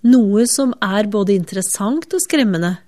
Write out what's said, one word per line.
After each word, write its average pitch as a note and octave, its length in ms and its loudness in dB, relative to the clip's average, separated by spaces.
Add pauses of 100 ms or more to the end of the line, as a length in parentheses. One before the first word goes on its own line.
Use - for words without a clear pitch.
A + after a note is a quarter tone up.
noe A#3 460 4
som C4 240 -2 (100)
er G#3 240 0
både G3+ 300 0
interessant G3 720 -4
og F#4 120 -4
skremmende. F#3 520 0 (120)